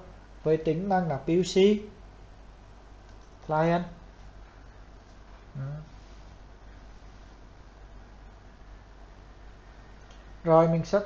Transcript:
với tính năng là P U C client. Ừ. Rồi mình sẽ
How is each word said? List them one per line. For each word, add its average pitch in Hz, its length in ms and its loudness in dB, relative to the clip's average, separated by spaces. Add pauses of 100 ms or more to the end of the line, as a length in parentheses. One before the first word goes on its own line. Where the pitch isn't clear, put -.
(440)
với 160 140 4
tính 165 320 0
năng 185 180 2
là 139 100 -2
P - 100 -12
U 170 160 4
C - 120 -4 (1900)
client. 165 360 2 (1700)
Ừ. 135 60 -8 (4000)
Rồi 165 240 8
mình 165 180 2
sẽ 202 200 4